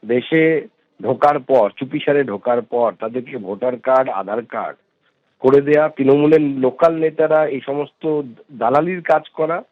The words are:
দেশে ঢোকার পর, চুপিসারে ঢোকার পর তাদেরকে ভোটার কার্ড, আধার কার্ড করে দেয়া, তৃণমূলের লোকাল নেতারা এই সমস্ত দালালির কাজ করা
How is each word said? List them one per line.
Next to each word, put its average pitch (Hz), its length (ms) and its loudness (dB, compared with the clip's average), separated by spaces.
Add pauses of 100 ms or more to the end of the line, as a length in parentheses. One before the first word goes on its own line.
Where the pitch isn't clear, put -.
দেশে 151 600 0 (360)
ঢোকার 127 360 0
পর, 127 380 2
চুপিসারে 143 480 -2
ঢোকার 120 380 -2
পর 117 380 -2
তাদেরকে 120 380 -8
ভোটার 104 380 -6
কার্ড, 131 340 0
আধার 101 340 -6
কার্ড 101 320 -10 (640)
করে 135 220 4
দেয়া, 147 280 2
তৃণমূলের 147 520 4
লোকাল 139 540 0
নেতারা 156 520 0
এই 139 140 -6
সমস্ত 147 600 -6 (300)
দালালির 147 500 0
কাজ 156 260 0
করা 160 440 -4